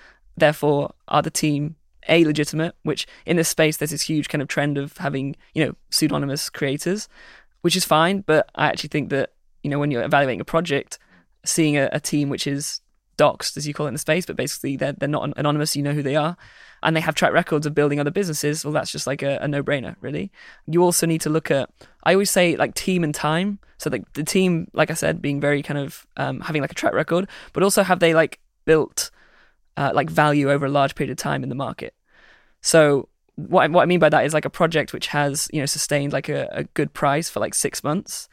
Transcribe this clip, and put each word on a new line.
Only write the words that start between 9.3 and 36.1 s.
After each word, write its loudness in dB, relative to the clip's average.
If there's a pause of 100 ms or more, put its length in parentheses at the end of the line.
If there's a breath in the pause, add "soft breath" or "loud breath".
you -4
know, -2
when 0
you're -2
evaluating 2
a -8
project, -2 (460 soft breath)
seeing 2
a, 2
a -4
team -2
which -4
is -6 (380)
doxed, 2
as -6
you -6
call -4
it -4
in -6
the -6
space, 0
but -8
basically -4
they're, -4
they're -6
not -2
an-, -6
anonymous, 0
you -2
know -2
who -2
they -2
are, -2 (460 loud breath)
and 2
they 2
have -2
track 2
records 2
of -4
building 2
other 0
businesses, -2
well, -4
that's -2
just, -8
like, -4
a, -2
a -2
no-brainer, -4
really. -8 (340 loud breath)
You 4
also 4
need 2
to -2
look 0
at, 0 (360 soft breath)
I 6
always 2
say, 4
like, -2
team 0
and -2
time. -2 (180)
So, -6
like, -6
the -6
team, 2
like 0
I -4
said, -2
being -2
very 0
kind -6
of, -10 (100)
um, -4
having, -2
like, -6
a -18
track -2
record, 0 (240 loud breath)
but 0
also 4
have 2
they, 6
like, 2 (240)
built, 2 (640 soft breath)
uh, 0
like, 0
value 4
over 2
a -2
large 2
period -4
of -8
time -4
in -6
the -6
market. -8 (680 soft breath)
So 4 (260)
what 2
I, 4
what 4
I 4
mean 4
by 8
that 4
is, 0
like, -2
a -4
project 0
which -8
has, -2
you -2
know, -2
sustained, -2